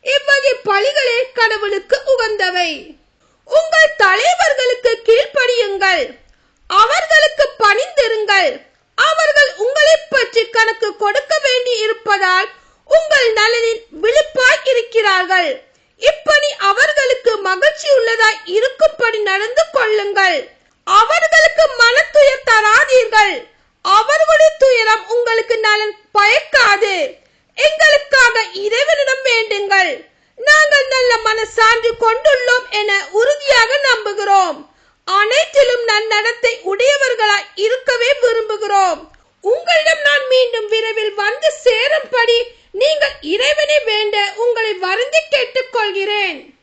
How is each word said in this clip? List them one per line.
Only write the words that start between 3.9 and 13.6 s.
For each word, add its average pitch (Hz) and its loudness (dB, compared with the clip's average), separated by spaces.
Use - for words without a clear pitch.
தலைவர்களுக்கு 508 0
கீழ்ப்படியுங்கள், 403 0
அவர்களுக்கு 605 2
பணிந்திருங்கள். 427 0
அவர்கள் 605 2
உங்களை 587 2
பற்றி 466 0
கணக்கு 453 -2
கொடுக்க 453 -2
வேண்டி 508 0
இருப்பதால் 403 -2
உங்கள் 605 2
நலனில் 453 0